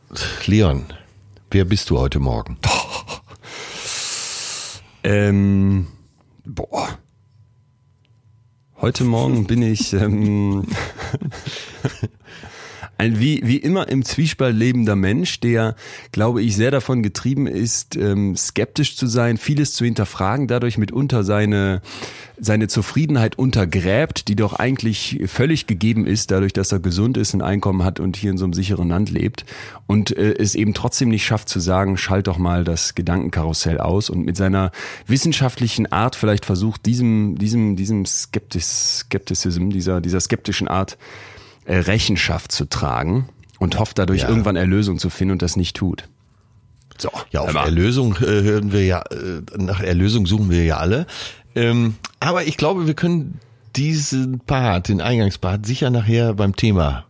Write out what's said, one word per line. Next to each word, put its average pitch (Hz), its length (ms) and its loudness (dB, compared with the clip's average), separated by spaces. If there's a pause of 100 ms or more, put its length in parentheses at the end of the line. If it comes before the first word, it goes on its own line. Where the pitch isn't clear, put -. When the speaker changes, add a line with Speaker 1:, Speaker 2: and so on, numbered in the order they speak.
(460)
Speaker 1:
Leon, 90 380 4 (640)
wer 98 140 4
bist 98 260 0
du 76 80 2
heute 65 220 0
Morgen? 62 380 -2 (2500)
Speaker 2:
Ähm, 98 840 4 (580)
boah. - 440 -6 (1900)
Heute 127 240 0
Morgen 120 420 2
bin 117 160 2
ich, 110 320 2
ähm, 104 760 2
<laughs> - 60 -4 (2250)
ein 110 200 2
wie, 139 260 2
wie 120 120 2
immer 180 320 0
im 131 160 2
Zwiespalt 135 500 0
lebender 117 400 2
Mensch, 101 460 0
der, 113 340 2 (380)
glaube 110 300 0
ich, 110 120 2
sehr 113 160 2
davon 131 320 0
getrieben 127 440 -2
ist, - 500 -4
ähm, 101 400 0
skeptisch - 600 -2
zu 131 100 -2
sein, 120 300 2
vieles 147 380 0
zu 120 100 -2
hinterfragen, 113 640 0
dadurch 120 300 0
mitunter 117 460 0
seine, 101 580 2 (560)
seine 107 300 2
Zufriedenheit 127 680 0
untergräbt, 101 920 0
die 104 80 0
doch 104 160 0
eigentlich 117 760 -2
völlig 143 400 0
gegeben 107 400 2
ist, 104 240 0
dadurch, 98 220 2
dass 95 180 -2
er 101 80 2
gesund 98 380 0
ist, 107 180 0
ein 98 80 0
Einkommen 95 420 0
hat 92 140 0
und 90 180 -2
hier 101 140 -2
in 92 80 0
so 92 60 0
einem 92 100 0
sicheren 92 340 0
Land 92 220 0
lebt - 340 -2 (440)
und, 104 280 2
äh, 104 220 2
es 101 160 0
eben 107 180 2
trotzdem 120 360 0
nicht 110 180 0
schafft 110 220 -2
zu - 100 -4
sagen, 92 380 2
"Schalt 95 320 0
doch 87 100 0
mal 87 260 2
das 82 300 -2
Gedankenkarussell 82 840 0
aus", 92 300 0
und 87 160 -2
mit 87 120 -2
seiner 95 340 2 (380)
wissenschaftlichen 123 840 0
Art 110 260 0
vielleicht 104 300 2
versucht, 104 400 0
diesem, 110 520 2
diesem, 107 360 2
diesem 95 320 0
Skeptis-, - 920 -2
Skepticism, 92 680 -2
dieser, 92 300 0
dieser 87 200 0
skeptischen - 480 -2
Art 95 280 -2 (680)
äh, 90 120 0
Rechenschaft 87 760 0
zu 73 160 -2
tragen 80 600 -2 (300)
und 90 200 0
hofft 107 200 0
dadurch 95 240 2
Speaker 1:
Ja. - 60 0
Speaker 2:
irgendwann 107 280 2
Erlösung 92 420 2
zu 87 120 -2
finden 95 220 0
und 87 100 0
das 87 140 -2
nicht 90 200 -2
tut. - 320 -4 (880)
So, - 120 -8 (200)
Speaker 1:
Ja, 73 100 -2
auf 71 80 -4
Speaker 2:
hör 76 60 0
mal. 73 100 2
Speaker 1:
Erlösung, 101 520 2
äh, 104 260 2
hören 104 300 2
wir 101 120 4
ja, 90 160 2 (100)
äh, 82 320 -8 (140)
nach 92 240 -2
Erlösung 95 460 2
suchen 101 240 2
wir 87 140 4
ja 78 120 2
alle. 101 300 0 (500)
Ähm, 117 400 2 (240)
aber 175 240 0
ich 151 120 -4
glaube, 170 300 0
wir 156 80 2
können 170 460 -2 (360)
diesen 135 600 0
Part, 120 500 0
den 101 120 2
Eingangspart, 101 640 0
sicher 127 240 0
nachher 117 440 2
beim 98 200 2
Thema 85 560 2